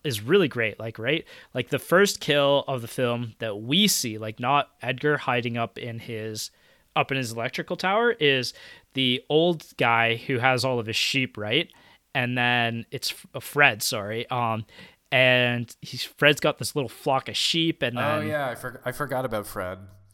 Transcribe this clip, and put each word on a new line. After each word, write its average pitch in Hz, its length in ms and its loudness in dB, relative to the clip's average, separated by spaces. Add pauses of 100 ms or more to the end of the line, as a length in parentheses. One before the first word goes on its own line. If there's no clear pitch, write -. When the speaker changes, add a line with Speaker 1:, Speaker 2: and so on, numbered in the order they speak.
Speaker 1:
is 110 180 -4
really 156 280 4
great. 113 280 -2
Like, 113 220 -8
right? 139 240 -2 (300)
Like, 127 160 -4
the 139 100 -2
first 190 400 2
kill 143 480 2
of 131 140 -4
the 117 80 -10
film 120 500 -2
that 107 220 -6
we 170 260 2
see, 110 300 -2
like, 110 240 -8
not 135 300 2 (100)
Edgar 131 340 0
hiding 123 420 -2
up 117 200 -4
in 117 220 -10
his, 110 520 -10 (460)
up 143 140 0
in 135 60 0
his 123 140 -4
electrical 117 460 -6
tower, 220 340 2
is 135 420 2 (400)
the 127 360 2
old 160 340 4 (140)
guy 117 400 4
who 127 220 -4
has 127 260 2
all 127 140 0
of 107 80 -4
his 113 100 -4
sheep, - 400 -2
right? 117 340 0 (420)
And 123 240 0
then 120 540 0
it's - 200 -6
F-, - 220 -16
uh, - 60 -10
Fred, 131 420 4
sorry. 110 480 -4
Um, 117 360 0 (480)
and 123 680 4
he's, - 220 -10
Fred's - 380 2
got 151 160 0
this - 180 -8
little 131 140 -4
flock 131 400 -2
of 104 80 -6
sheep, 165 440 0
and 123 160 -2
Speaker 2:
Oh, 151 220 0
Speaker 1:
then 151 80 -4
Speaker 2:
yeah, 143 220 -2
I 113 60 -6
for-, 123 280 -10
I 127 80 -4
forgot 131 320 -4
about 110 240 -4
Fred. 92 300 -8 (360)